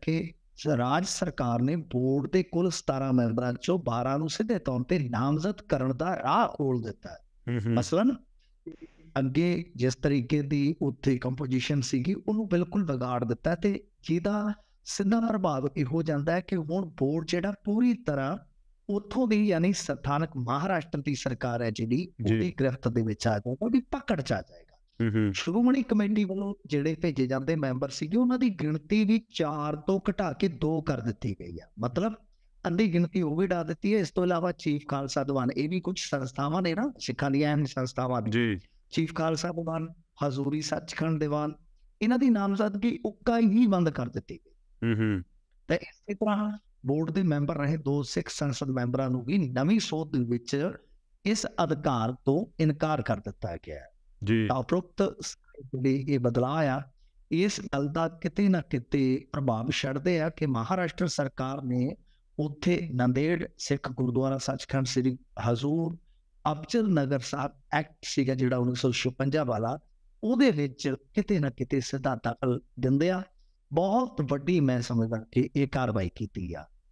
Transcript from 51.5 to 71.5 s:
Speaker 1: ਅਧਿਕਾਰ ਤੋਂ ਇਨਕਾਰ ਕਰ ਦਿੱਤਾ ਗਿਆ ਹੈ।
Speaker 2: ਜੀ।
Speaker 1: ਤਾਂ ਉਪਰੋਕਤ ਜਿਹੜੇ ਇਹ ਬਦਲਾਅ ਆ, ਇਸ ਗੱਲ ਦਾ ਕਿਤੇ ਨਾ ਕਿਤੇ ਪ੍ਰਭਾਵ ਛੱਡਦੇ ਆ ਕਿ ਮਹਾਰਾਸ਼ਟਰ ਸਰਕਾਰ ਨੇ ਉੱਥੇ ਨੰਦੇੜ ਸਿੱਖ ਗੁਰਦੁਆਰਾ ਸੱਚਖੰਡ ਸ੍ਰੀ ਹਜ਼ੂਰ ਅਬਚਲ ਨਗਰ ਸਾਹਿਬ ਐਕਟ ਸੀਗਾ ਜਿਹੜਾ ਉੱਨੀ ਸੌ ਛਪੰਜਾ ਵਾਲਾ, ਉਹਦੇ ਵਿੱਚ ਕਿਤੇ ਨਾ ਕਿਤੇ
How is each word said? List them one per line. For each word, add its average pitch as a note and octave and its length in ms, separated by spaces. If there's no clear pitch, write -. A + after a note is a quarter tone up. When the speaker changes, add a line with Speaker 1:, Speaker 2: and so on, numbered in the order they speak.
Speaker 1:
ਅਧਿਕਾਰ C#3+ 500
ਤੋਂ D#3 200
ਇਨਕਾਰ D#3 420
ਕਰ A2 160
ਦਿੱਤਾ F#2+ 400
ਗਿਆ D#2 80
ਹੈ। - 120
Speaker 2:
ਜੀ। A2 240
Speaker 1:
ਤਾਂ B2 80
ਉਪਰੋਕਤ F3+ 600
ਜਿਹੜੇ C3 480
ਇਹ C#3 100
ਬਦਲਾਅ B2 460
ਆ, C3+ 160
ਇਸ F#3+ 300
ਗੱਲ C#3+ 260
ਦਾ E3 220
ਕਿਤੇ F#3 400
ਨਾ F3 120
ਕਿਤੇ C3 680
ਪ੍ਰਭਾਵ B2 380
ਛੱਡਦੇ D3+ 520
ਆ D#3+ 80
ਕਿ D#3 160
ਮਹਾਰਾਸ਼ਟਰ D#3 640
ਸਰਕਾਰ C3+ 540
ਨੇ B2+ 340
ਉੱਥੇ D3+ 540
ਨੰਦੇੜ C3+ 540
ਸਿੱਖ - 340
ਗੁਰਦੁਆਰਾ C3 460
ਸੱਚਖੰਡ C3+ 480
ਸ੍ਰੀ B2+ 320
ਹਜ਼ੂਰ D#3 480
ਅਬਚਲ G#3 420
ਨਗਰ C#3 260
ਸਾਹਿਬ C3 320
ਐਕਟ D3+ 300
ਸੀਗਾ C3 320
ਜਿਹੜਾ B2+ 220
ਉੱਨੀ B2 180
ਸੌ B2+ 160
ਛਪੰਜਾ C3+ 520
ਵਾਲਾ, A#2+ 360
ਉਹਦੇ B3 280
ਵਿੱਚ C#3+ 440
ਕਿਤੇ G3+ 260
ਨਾ F3 100
ਕਿਤੇ - 300